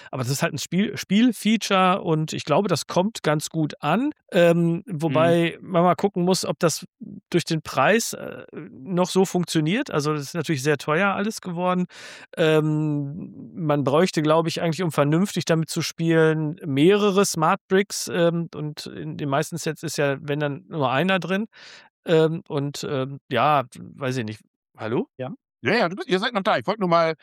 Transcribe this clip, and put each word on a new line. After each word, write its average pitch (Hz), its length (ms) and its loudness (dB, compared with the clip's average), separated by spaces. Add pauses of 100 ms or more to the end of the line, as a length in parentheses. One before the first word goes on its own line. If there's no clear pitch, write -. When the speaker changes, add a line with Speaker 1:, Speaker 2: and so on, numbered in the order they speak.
Speaker 1:
Aber 131 140 -6
das 123 80 -4
ist 139 100 -2
halt - 120 0
'n 143 40 -6
Spiel, - 380 -2
Spielfeature 202 1080 2
und 156 300 0
ich 135 140 -6
glaube, 180 240 2
das 160 180 -2
kommt 190 360 -2
ganz 151 260 0
gut 156 320 -2
an. 220 300 0 (200)
Ähm, 170 520 4 (240)
Speaker 2:
Mhm. 170 340 4
Speaker 1:
wobei 170 200 -2
man 175 220 0
mal 175 120 4
gucken 190 280 -2
muss, 180 220 0
ob - 140 -6
das - 260 0 (440)
durch 175 140 0
den 160 180 -2
Preis, 175 520 0
äh, - 400 -12
noch 175 560 -4
so 190 160 4
funktioniert. 175 640 0
Also, 151 220 0
das 147 100 -4
ist - 100 -14
natürlich 151 300 -2
sehr 147 140 2
teuer 190 360 0
alles 202 280 -4
geworden. 180 460 -2 (500)
Ähm, 151 1160 0
man 147 300 0
bräuchte, 156 380 2
glaube 160 260 2
ich, 160 140 -6
eigentlich, 165 220 -2
um 160 100 -2
vernünftig 160 500 2
damit 160 260 0
zu 165 120 -4
spielen, 160 720 2 (100)
mehrere 190 600 4
Smart 165 420 0
Bricks, - 460 0
ähm, 170 420 2
und 151 300 -8
in 151 320 -12
den 147 120 -6
meisten 151 280 -2
Sets 156 260 -6
ist 160 140 -8
ja, 143 240 0
wenn 147 180 -4
dann 143 300 -4
nur 139 220 -2
einer 180 280 0
drin. 190 280 -4 (580)
Ähm, 160 420 2
und, 143 420 -4
ähm, 139 300 -4 (120)
ja, 135 340 2 (140)
weiß 135 380 -6
ich 113 80 -2
nicht. 107 160 -10 (360)
Hallo? 120 300 -4 (100)
Speaker 2:
Ja? 127 140 -8 (320)
Speaker 3:
Ja, 156 120 0
ja, 196 140 2
du 175 60 -8
bi-, 381 120 -8
ihr 185 120 0
seid 240 140 -4
noch 196 100 -2
da. 190 140 2
Ich 139 100 -4
wollte 214 140 -2
nur 180 80 0
mal, 165 320 4